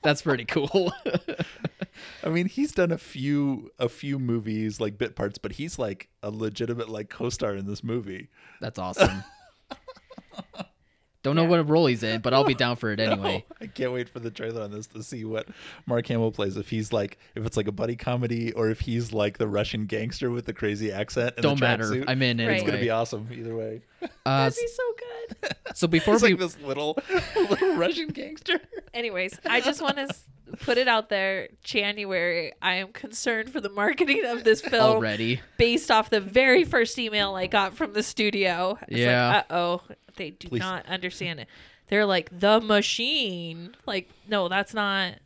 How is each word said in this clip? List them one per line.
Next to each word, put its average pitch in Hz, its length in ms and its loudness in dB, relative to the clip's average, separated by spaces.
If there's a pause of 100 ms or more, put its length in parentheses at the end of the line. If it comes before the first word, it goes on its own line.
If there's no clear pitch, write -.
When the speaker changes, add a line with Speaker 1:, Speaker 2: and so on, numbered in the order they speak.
Speaker 1:
That's 147 180 2
pretty 131 240 0
cool. 170 480 2 (640)
<laughs> - 640 -12
Speaker 2:
I - 60 -4
mean, 170 180 2
he's 277 260 -2
done 175 200 4
a 160 60 -2
few, 139 800 -2
a 123 100 0
few 139 300 -4
movies, 110 600 -2
like, 104 200 -4
bit 120 180 -4
parts, 101 220 -4
but 101 140 -10
he's, 151 260 -10
like, 101 300 -6 (140)
a 104 80 -6
legitimate, 110 600 -4
like, 107 180 -8
co-star 120 460 -4
in 98 120 -6
this 101 160 -8
movie. 113 460 -6 (320)
Speaker 1:
That's 113 180 -8
awesome. 98 460 2 (460)
Speaker 2:
<laughs> - 40 -12 (1500)
Speaker 1:
Don't 139 140 2
know 165 80 6
Speaker 3:
Yeah. 165 40 4
Speaker 1:
what 170 220 4
role 160 160 6
he's 120 160 2
in, 110 180 0
but 127 140 2
I'll 139 100 8
be 135 80 4
down 123 240 2
for 113 160 -2
it 101 60 -2
Speaker 2:
<laughs> - 0 -
No, 110 140 2
Speaker 1:
anyway. 98 340 -2 (120)
Speaker 2:
I 226 80 -12
can't 131 280 -4
wait 123 160 -6
for - 100 -14
the 117 100 -8
trailer 113 300 -8
on 104 100 -8
this 107 180 -10
to 110 140 -14
see 110 220 -10
what 110 240 -4 (380)
Mark 117 220 0
Hamill 113 240 2
plays. 101 260 -2
If 101 100 -6
he's, 110 240 -2
like, 101 240 0 (180)
if 110 120 -4
it's, - 100 -2
like, 104 100 0
a 104 60 -2
buddy 117 240 -2
comedy, 117 560 -2
or 110 160 2
if 110 120 0
he's, 117 300 -2
like, 104 280 0
the 110 100 0
Russian 107 380 0
gangster 110 440 -2
with 120 140 -4
the 113 80 -6
crazy 104 400 -2
accent 113 460 -2
and 113 40 -2
Speaker 1:
Don't 143 160 2
Speaker 2:
the 127 60 4
Speaker 1:
matter. 113 200 2
Speaker 2:
tracksuit. 127 240 -2
Speaker 1:
I'm 131 120 0
in 123 160 2
Speaker 3:
Right. 117 140 0
Speaker 2:
It's 113 120 2
gonna - 120 0
Speaker 1:
anyway. 101 100 0
Speaker 2:
be 117 60 2
awesome 113 420 -2
either 113 240 -8
way. 110 260 -8 (200)
<laughs> - 80 -8 (160)
Speaker 1:
Uh, 135 240 4
Speaker 3:
That'd - 80 -6
be 480 100 -2
so 508 140 -6 (580)
good. - 160 -6 (200)
Speaker 1:
so 175 100 2
before 165 280 4
Speaker 2:
He's 214 80 6
Speaker 1:
we 226 100 8
Speaker 2:
like 180 80 2
this 170 200 -4
little, 143 380 -2 (200)
<laughs> - 180 -4
little 359 400 2
Russian 311 320 0
gangster. 302 520 -4 (320)
Speaker 3:
Anyways, 196 540 -4
I 240 160 2
just 285 180 0
wanna 277 300 -2
s-, - 140 -10 (360)
put 240 160 2
it 254 120 4
out 220 200 2
there. 190 400 0 (140)
January, 190 960 -2
I 185 160 2
am 190 120 -4
concerned 226 640 -4
for 262 120 -6
the 196 80 -4
marketing 277 560 2
of 240 180 -4
this 220 160 6
film 220 360 6
Speaker 1:
Already? 113 440 0 (160)
Speaker 3:
based 233 340 4
off 220 200 4
the 214 100 4
very 254 440 6
first 233 340 0
email 208 360 -2
I 185 120 -2
got 196 300 2
from 359 180 -4
the 214 80 0
studio. 196 760 0 (100)
It's 120 120 -2
Speaker 1:
Yeah. 120 360 4
Speaker 3:
like, - 140 4
"Uh-oh, 175 320 0 (340)
they 160 160 -10
do 180 160 -18
Speaker 2:
Please. 127 120 -2
Speaker 3:
not 185 260 -6
understand 180 540 -6
it." 110 80 -16 (400)
They're 208 180 4
like, 185 220 2 (100)
"The 208 220 6
Machine." 202 1120 0 (120)
Like, 196 240 -6 (180)
no, 202 200 0
that's 196 260 -2
not 196 400 -2 (120)